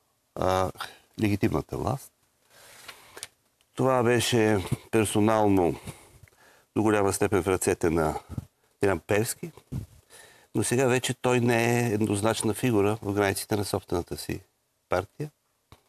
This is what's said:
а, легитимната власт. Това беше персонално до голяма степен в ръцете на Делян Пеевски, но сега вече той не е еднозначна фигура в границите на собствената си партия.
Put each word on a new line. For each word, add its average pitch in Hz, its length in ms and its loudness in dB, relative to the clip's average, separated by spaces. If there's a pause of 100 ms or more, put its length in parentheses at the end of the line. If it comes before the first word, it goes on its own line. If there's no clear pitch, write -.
(360)
а, 92 360 0 (500)
легитимната 101 560 -2
власт. 98 340 -6 (1600)
Това 131 280 2
беше 110 600 2 (260)
персонално 104 840 2 (1000)
до 110 80 2
голяма 104 300 2
степен 95 300 0
в 90 40 -8
ръцете 92 420 0
на 80 300 0 (600)
Делян 95 180 0
Пеевски, 113 520 -4 (1040)
но 113 80 0
сега 127 240 0
вече 127 260 0
той 123 260 0
не 117 400 2
е 120 140 0
еднозначна 107 600 0
фигура 107 480 0
в 101 120 -4
границите 101 420 -2
на 101 100 -2
собствената - 520 -6
си - 220 -8 (500)
партия. 95 420 -6 (580)